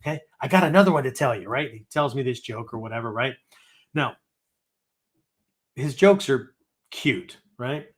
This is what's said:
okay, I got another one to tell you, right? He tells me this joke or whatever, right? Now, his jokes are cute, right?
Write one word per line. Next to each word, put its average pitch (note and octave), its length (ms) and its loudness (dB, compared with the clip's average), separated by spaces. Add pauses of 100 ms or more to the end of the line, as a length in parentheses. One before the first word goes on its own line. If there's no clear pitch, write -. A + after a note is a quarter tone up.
okay, D3+ 180 -6 (200)
I - 80 -6
got F#3 160 4
another F#3 280 6
one D3+ 120 2
to C3 80 -4
tell B2 260 0
you, F#2 100 -14
right? C3 240 -4
He A2 180 -20
tells C#3+ 240 -2
me C3+ 80 -4
this B2 180 -4
joke A2+ 320 -12
or A#2 60 -10
whatever, A2+ 340 -8
right? B2 220 -4 (600)
Now, C#3 220 -2 (1600)
his C3+ 200 -6
jokes G3 340 6
are C3 260 -2 (360)
cute, - 480 -4 (200)
right? C#3+ 280 -6 (120)